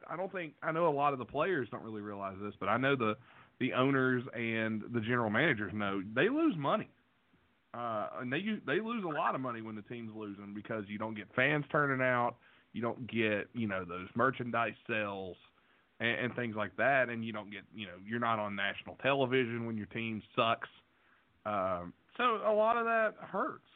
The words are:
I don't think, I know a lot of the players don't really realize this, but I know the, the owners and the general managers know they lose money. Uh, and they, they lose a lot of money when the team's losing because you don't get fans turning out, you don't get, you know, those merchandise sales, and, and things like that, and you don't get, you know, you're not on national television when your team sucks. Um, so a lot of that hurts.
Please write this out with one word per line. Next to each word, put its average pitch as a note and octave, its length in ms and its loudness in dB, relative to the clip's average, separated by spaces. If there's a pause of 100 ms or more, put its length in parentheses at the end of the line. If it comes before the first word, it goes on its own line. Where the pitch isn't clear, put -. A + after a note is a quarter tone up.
I D#3 80 -6
don't F#3 140 -4
think, E3+ 320 -8
I D#3+ 80 0
know E3 160 4
a - 20 6
lot C#3+ 240 4
of C3 60 -2
the B2 60 -6
players D3 460 0
don't A2+ 120 -8
really A2 180 -6
realize G2 400 -6
this, G#2 180 -6
but F#2+ 100 -2
I A2 80 6
know C3+ 180 4
the, A2 200 2 (440)
the A#2+ 140 0
owners B2+ 500 4 (120)
and A2+ 460 0 (120)
the A#2+ 60 2
general A#2 300 2
managers G#2+ 460 2
know G2+ 260 -2 (140)
they D3 120 4
lose D4 300 2
money. D#3+ 320 -2 (840)
Uh, A2+ 320 -4 (120)
and B2+ 140 -4
they, E3 100 -2 (220)
they C#3 140 2
lose A3 240 -2
a E3 100 -4
lot F3 220 0
of C#3 60 -4
money A#2+ 200 -4
when A2 140 -8
the G#2 80 -10
team's A#2 320 -10
losing G2+ 400 -10
because G#2+ 320 -6
you G#2 100 -6
don't A2 160 -4
get G#2 220 -10
fans D3 360 4
turning C#3 320 2
out, B2 340 2 (360)
you - 80 -4
don't A#2 240 -2
get, G#2+ 480 2
you A2+ 140 -2
know, F#2 180 -2
those F2+ 300 -6
merchandise A#2 580 0 (160)
sales, G2+ 480 -4 (640)
and, A2+ 200 2
and A#2+ 160 -2
things A#2+ 200 -4
like G#2 220 -4
that, B2+ 320 4
and A#2 160 -4
you A2+ 80 -6
don't G#2 180 -8
get, G2 100 -10 (120)
you G#2+ 120 -10
know, F2+ 80 -10 (120)
you're A2+ 140 -4
not A#2 200 2
on G#2 160 -2
national G2 460 -4
television B2+ 640 2
when A2+ 120 -4
your G2+ 100 -6
team A2+ 340 -4 (140)
sucks. A#2 340 2 (760)
Um, F#2 480 0 (240)
so A#3 60 0 (220)
a G#3+ 80 4
lot A3 240 4
of A#3 80 0
that A3+ 340 2
hurts. - 440 -4 (120)